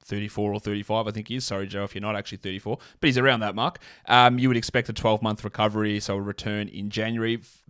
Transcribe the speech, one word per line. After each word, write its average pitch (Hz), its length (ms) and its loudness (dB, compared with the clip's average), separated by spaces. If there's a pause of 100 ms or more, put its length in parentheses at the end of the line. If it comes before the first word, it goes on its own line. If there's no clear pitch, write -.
thirty-four 104 460 -4
or 104 80 -4
thirty-five, 104 480 -2
I 107 40 -4
think 107 160 -8
he 117 80 -8
is. 127 100 -6
Sorry, 98 220 -4
Joe, 101 160 -6
if 98 100 -8
you're 113 80 -10
not 107 140 -4
actually 101 240 -8
thirty-four, 101 400 -6 (200)
but 165 80 2
he's 127 120 4
around 123 220 4
that 104 120 -2
mark. 123 240 -2 (300)
Um, 123 320 8
you 131 80 4
would 120 100 4
expect 117 320 -2
a 113 40 -6
twelve-month 107 500 0
recovery, 107 560 0
so 98 160 -4
a 98 60 -4
return 104 460 -6
in 101 220 -8
January. 113 460 -2
F-, - 340 -12